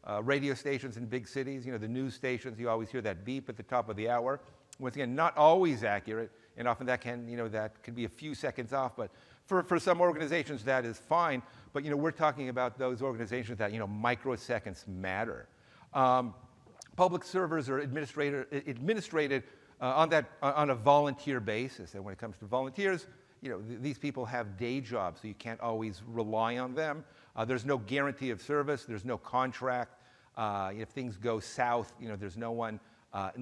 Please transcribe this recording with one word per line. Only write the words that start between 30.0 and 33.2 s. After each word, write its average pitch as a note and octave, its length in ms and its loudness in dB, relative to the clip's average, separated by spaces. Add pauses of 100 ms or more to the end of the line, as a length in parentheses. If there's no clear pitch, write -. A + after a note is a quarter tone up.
Uh, G2+ 420 -2
if A2 120 -8
things B2 260 -6
go A2 240 0
south, A#2+ 580 0
you A#2 120 -10
know, G#2+ 80 -6
there's F#2+ 180 -8
no A2+ 160 -6
one, A2+ 260 -4 (360)
uh, G2 180 -4 (100)